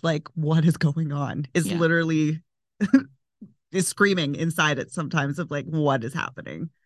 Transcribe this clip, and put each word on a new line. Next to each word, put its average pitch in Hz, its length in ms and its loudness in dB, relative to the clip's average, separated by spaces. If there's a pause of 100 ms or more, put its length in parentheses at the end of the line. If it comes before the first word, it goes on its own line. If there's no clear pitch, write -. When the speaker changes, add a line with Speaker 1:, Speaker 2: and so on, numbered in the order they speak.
Speaker 1:
like, 156 320 -2
what 156 300 2
is 165 140 4
going 151 340 0
on? 143 400 -4
It's 170 140 2
Speaker 2:
Yeah. 190 120 -2
Speaker 1:
literally 160 640 2 (400)
<laughs> 269 320 4 (600)
is 185 140 0
screaming 185 480 0
inside 156 440 0
it - 120 -8
sometimes 143 480 -2
of, 160 120 -8
like, 143 160 -6
"What 143 380 0
is 123 100 -8
happening? - 560 -8 (160)